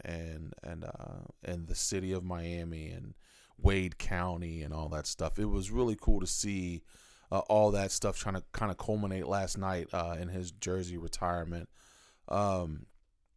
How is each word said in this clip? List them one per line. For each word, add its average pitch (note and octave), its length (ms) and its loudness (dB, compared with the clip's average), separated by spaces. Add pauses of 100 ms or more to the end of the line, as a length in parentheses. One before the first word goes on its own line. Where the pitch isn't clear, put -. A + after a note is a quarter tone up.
and, E2 480 -8 (100)
and, E2 220 -10
uh, - 400 -12 (200)
and E2+ 220 -6
the - 80 -2
city F#2+ 380 -2
of F#2 120 -2
Miami E2+ 640 -4
and - 260 -10 (440)
Wade F#2+ 380 4
County F2 640 -2
and D2+ 120 -4
all D#2 160 -4
that D2+ 160 -4
stuff. - 320 0
It G#2 80 2
was G2+ 240 2
really A#2 280 4
cool G#2 220 6
to F#2 60 0
see, F#2 560 -2 (500)
uh, F#2+ 60 4 (100)
all G#2+ 220 8
that G2 200 2
stuff - 280 0
trying G2 160 -2
to F#2 100 -2 (100)
kinda G2+ 200 0
culminate G2 520 0
last F#2+ 300 0
night, F#2 380 0
uh, E2+ 260 -2
in F2+ 80 -4
his F2+ 240 -4
jersey F2+ 460 -2
retirement. E2+ 720 -2 (600)
Um, F#2 560 0 (520)